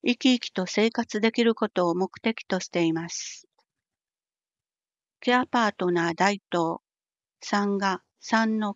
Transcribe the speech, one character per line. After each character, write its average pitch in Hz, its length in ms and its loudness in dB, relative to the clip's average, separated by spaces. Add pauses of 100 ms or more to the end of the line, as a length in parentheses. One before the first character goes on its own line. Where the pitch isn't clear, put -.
生 240 120 2
き 254 180 4
生 240 60 0
き - 100 -10
と 185 160 -4
生 214 240 2
活 226 300 -4
で 220 100 2
き 233 140 0
る 226 100 4
こ - 140 -2
と 180 200 0
を 170 60 2
目 180 240 -2
的 - 260 -4
と 185 140 -4
し - 100 -8
て 175 140 0
い 165 100 2
ま 165 160 -6
す。 - 380 -12 (1700)
ケ 247 140 2
ア 254 120 2
パ 233 220 2
ー 202 80 -2
ト 180 160 0
ナ 170 180 2
ー 165 60 -4
代 196 260 2 (100)
表、 170 300 0 (580)
三 202 380 0
が 190 240 -2 (180)
三 220 380 0
の 208 180 -4